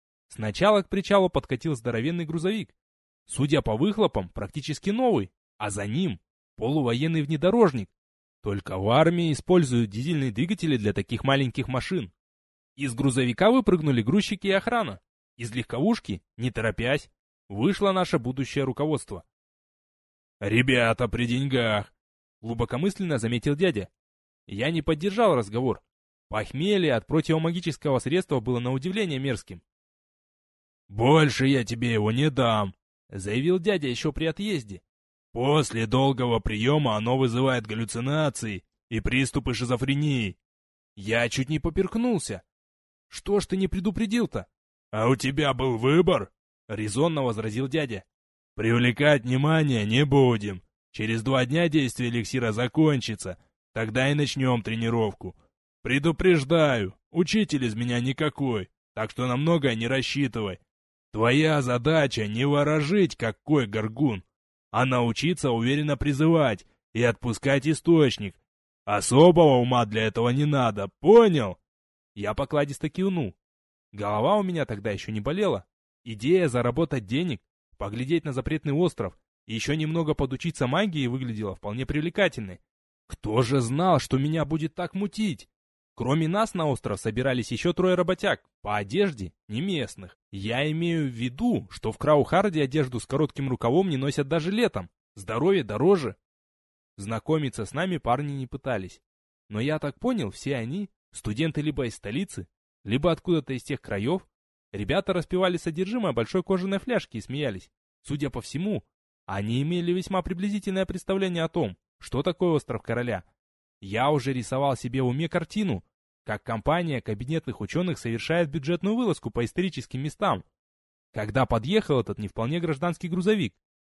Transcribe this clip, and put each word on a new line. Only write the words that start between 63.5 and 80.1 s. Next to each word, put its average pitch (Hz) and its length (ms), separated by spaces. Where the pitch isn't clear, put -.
горгун, 110 580
а 120 140
научиться 127 640
уверенно 135 460
призывать 147 680
и 113 80
отпускать 120 640
источник. 151 720
Особого 143 720
ума 123 280
для 110 180
этого 113 260
не 139 160
надо, 117 440
понял?" 170 580
Я 101 220
покладисто 143 540
кивнул. 175 460
Голова 107 460
у 208 60
меня 170 220
тогда 107 260
еще 98 200
не 107 100
болела. 147 440
Идея 135 440
заработать 123 580
денег, 131 360
поглядеть 123 460
на 151 80
запретный 135 420
остров 143 440
и 110 60
еще 113 200
немного 156 400